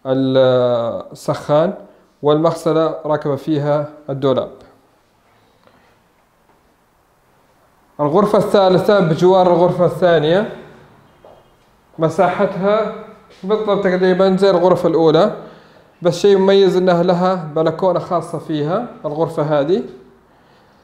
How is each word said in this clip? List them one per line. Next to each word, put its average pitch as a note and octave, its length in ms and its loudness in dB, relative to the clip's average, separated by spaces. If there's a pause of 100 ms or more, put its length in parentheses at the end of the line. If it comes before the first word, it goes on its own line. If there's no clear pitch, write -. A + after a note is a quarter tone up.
السخان، C3 1700 0 (480)
والمغسلة D#3 720 0 (100)
راكبة D3 300 -4
فيها D3 540 -4 (200)
الدولاب. C3+ 420 -2 (3500)
الغرفة F#3 380 0
الثالثة G3 600 2
بجوار F3+ 480 2
الغرفة F3 380 2
الثانية، E3+ 720 0 (1400)
مساحتها F#3+ 920 0 (500)
بالضبط G3+ 400 -2
تقريبًا F#3 520 2
زي F#3+ 140 4
الغرفة F3 400 2
الأولى، D#3+ 460 2 (680)
بس E3+ 180 0
شيء G3+ 180 4
مميز F#3+ 400 4
إنها F3+ 260 2
لها F#3 320 0 (200)
بلكونة D#3+ 440 0
خاصة E3 400 -6
فيها E3 480 -4 (180)
الغرفة D#3 380 -4
هذه، D3+ 400 0 (1000)